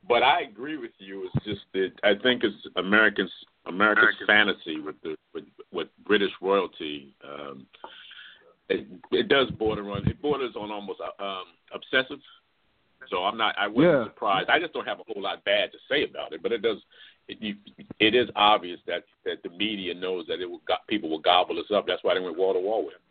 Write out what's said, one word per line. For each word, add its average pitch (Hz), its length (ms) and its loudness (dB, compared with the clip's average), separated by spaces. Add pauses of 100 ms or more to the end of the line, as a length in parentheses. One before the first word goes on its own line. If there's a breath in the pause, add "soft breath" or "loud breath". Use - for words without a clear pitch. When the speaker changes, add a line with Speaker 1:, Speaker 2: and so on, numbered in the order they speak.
Speaker 1:
But 120 140 4
I 151 200 4
agree 135 340 -10
with 120 220 -12
you. 95 360 -12
It's - 100 -2
just 104 180 -8 (120)
that 95 160 0 (140)
I 104 80 6 (100)
think 123 220 0
it's 104 100 0 (220)
Americans, 104 540 2 (360)
America's 107 560 4
Speaker 2:
American. 104 320 4
Speaker 1:
fantasy 78 260 -8
with 76 220 -10
the, 80 140 -8 (180)
with, 80 100 -10 (280)
with 85 160 -6 (180)
British 101 240 4 (100)
royalty. 80 720 -2 (120)
Um, 71 420 -14 (1000 loud breath)
it, - 180 -2 (240)
it 113 180 2
does 131 220 4
border 107 400 -4
on, 101 180 -2
it - 140 -4
borders 135 340 -2
on 104 140 -8
almost, 101 300 -10
uh, 90 220 -10
um, 95 240 -8 (280)
obsessive. 131 460 -2 (920)
So 90 140 -2
I'm 110 120 0
not, 110 220 0
I 98 80 0
wasn't 139 280 4
Speaker 3:
Yeah. 123 100 2
Speaker 1:
surprised. 98 440 -2
I 139 120 4
just 170 120 -8
don't 113 140 -6
have 101 140 -6
a 110 120 -14
whole 101 100 -8
lot 90 220 -6
bad 101 280 2
to - 60 -20 (100)
say 135 200 0
about 73 240 -10
it, 80 80 -12
but - 120 -2
it 110 100 -4
does, 107 160 0 (480 loud breath)
it, - 140 -14
you, 104 160 -6 (420)
it 107 160 4
is 120 220 4
obvious 101 500 4
that, 85 160 -6 (220)
that 85 180 -6
the 92 80 -10
media 95 420 -4
knows 90 360 -6
that 82 120 -6
it 90 80 -8
will 87 200 -14
go-, 92 60 2 (140)
people 92 220 -2
will 78 100 -4
gobble 87 380 4
us 82 160 -6
up. 95 140 2
That's 90 160 -4
why 92 100 4
they 92 60 0
went 87 180 -6
wall 95 160 2
to 92 60 0
wall 101 240 -2
with 71 100 -12
it. - 60 -20 (100)